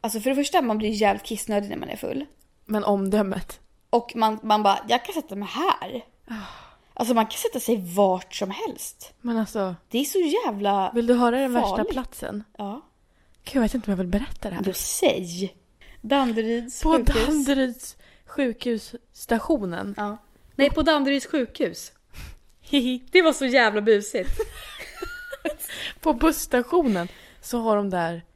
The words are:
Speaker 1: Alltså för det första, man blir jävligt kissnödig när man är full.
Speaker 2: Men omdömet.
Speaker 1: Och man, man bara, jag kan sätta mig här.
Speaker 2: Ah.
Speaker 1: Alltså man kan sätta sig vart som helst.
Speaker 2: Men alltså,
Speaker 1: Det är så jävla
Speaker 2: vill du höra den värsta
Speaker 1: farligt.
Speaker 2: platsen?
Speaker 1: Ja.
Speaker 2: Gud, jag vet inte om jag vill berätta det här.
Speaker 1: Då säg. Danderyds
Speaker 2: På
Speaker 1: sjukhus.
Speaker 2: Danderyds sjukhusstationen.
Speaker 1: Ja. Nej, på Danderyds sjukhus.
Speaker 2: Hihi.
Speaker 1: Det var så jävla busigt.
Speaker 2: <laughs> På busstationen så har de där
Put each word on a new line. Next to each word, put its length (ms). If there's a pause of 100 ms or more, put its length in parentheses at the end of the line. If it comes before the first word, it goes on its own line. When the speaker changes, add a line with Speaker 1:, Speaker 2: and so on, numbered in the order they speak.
Speaker 1:
Alltså 200
för 100
det 60
första, 260
man 160
blir 120
jävligt 340
kissnödig 460
när 60
man 120
är 80
full. 300 (380)
Speaker 2:
Men 200
omdömet. 760 (300)
Speaker 1:
Och 260
man, 260
man 200
bara, 160 (100)
jag 160
kan 100
sätta 220
mig 120
här. 560 (260)
Speaker 2:
Ah. 40 (600)
Speaker 1:
Alltså 200
man 120
kan 120
sätta 220
sig 340
vart 400
som 160
helst. 680
Speaker 2:
Men 180
alltså, 360 (160)
Speaker 1:
Det 80
är 60
så 140
jävla 760
Speaker 2:
vill 120
du 80
höra 240
den 140
värsta 160
Speaker 1:
farligt. 240
Speaker 2:
platsen? 520 (140)
Speaker 1:
Ja. 220 (640)
Speaker 2:
Gud, 120
jag 40
vet 140
inte 120
om 60
jag 60
vill 80
berätta 420
det 60
här. 80
Speaker 1:
Då 100
säg. 840 (460)
Danderyds 840
Speaker 2:
På 100
Speaker 1:
sjukhus. 340
Speaker 2:
Danderyds 720 (300)
sjukhusstationen. 1700
Speaker 1:
Ja. 220 (360)
Nej, 160
på 120
Danderyds 440
sjukhus. 680 (680)
Speaker 2:
Hihi. 500
Speaker 1:
Det 120
var 100
så 140
jävla 340
busigt. 500 (880)
Speaker 2:
<laughs> 800
På 120
busstationen 960 (320)
så 200
har 160
de 140
där 320 (140)